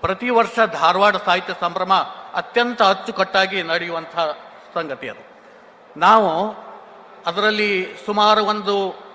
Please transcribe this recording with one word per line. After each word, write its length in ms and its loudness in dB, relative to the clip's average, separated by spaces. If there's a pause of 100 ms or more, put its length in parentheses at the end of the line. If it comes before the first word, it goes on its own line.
ಪ್ರತಿ 300 -4
ವರ್ಷ 360 2
ಧಾರವಾಡ 500 2
ಸಾಹಿತ್ಯ 440 -2
ಸಂಭ್ರಮ 340 0 (400)
ಅತ್ಯಂತ 480 -2
ಅಚ್ಚುಕಟ್ಟಾಗಿ 800 0
ನಡೆಯುವಂಥ 560 -4 (560)
ಸಂಗತಿ 340 -6
ಅದು. 260 -16 (640)
ನಾವು 540 4 (760)
ಅದರಲ್ಲಿ 600 0 (200)
ಸುಮಾರು 380 2
ಒಂದು 600 -4 (100)